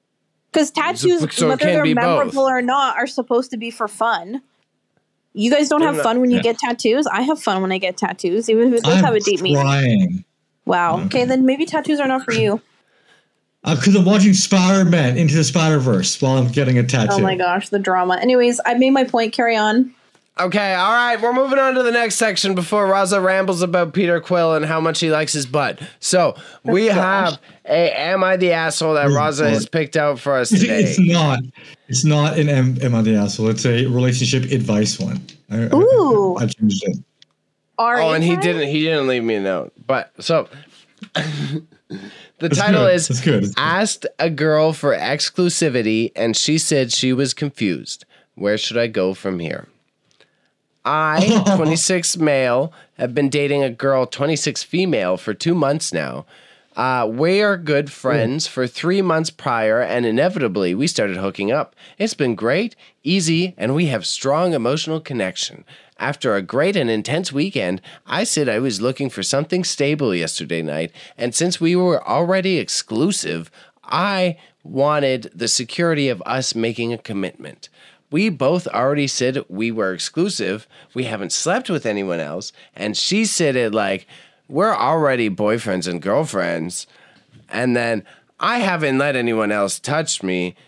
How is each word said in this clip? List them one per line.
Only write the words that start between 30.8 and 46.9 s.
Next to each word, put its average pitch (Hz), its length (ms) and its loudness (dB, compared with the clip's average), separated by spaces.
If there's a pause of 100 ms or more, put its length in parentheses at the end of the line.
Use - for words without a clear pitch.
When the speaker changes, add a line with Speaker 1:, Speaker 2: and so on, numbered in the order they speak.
Speaker 3:
it's - 160 0
not. 165 400 4 (500)
It's 127 160 -2
not 147 340 4
an 147 120 2
Am, 127 320 2
Am 123 120 2
I 113 60 2
the 110 140 4
Asshole? 104 340 0
It's 113 160 -2
a 123 220 2
relationship 123 640 0
advice 107 460 0
one. - 260 -4 (260)
I, - 60 -4
I, 233 180 0
Speaker 1:
Ooh. 294 640 4
Speaker 3:
I 113 100 0
changed 101 360 0
it. 95 140 -2 (800)
Speaker 1:
Are 233 200 2
Speaker 2:
Oh, 160 120 2
Speaker 1:
you 160 60 2
Speaker 2:
and 160 80 2
he 175 100 4
Speaker 1:
trying? 170 80 -2
Speaker 2:
didn't, 165 260 0
he 151 140 0
didn't 156 240 0
leave 127 180 0
me 113 120 0
a 101 40 -2
note. 95 320 -4 (140)
But, 123 320 -2
so, 160 300 0 (640)
<laughs> - 0 -
the 147 480 -6 (800)
Speaker 3:
That's 156 180 0
Speaker 2:
title 196 280 4
Speaker 3:
good. 185 80 6
Speaker 2:
is 170 140 0
Speaker 3:
That's 123 120 -2
good. 113 240 2
That's 98 100 -4
good. - 60 0
Speaker 2:
Asked 180 460 0 (120)
a 165 120 0
Girl 156 420 2
for 143 240 0
Exclusivity 120 1200 0
and 113 200 0
She 156 220 0
Said 135 340 0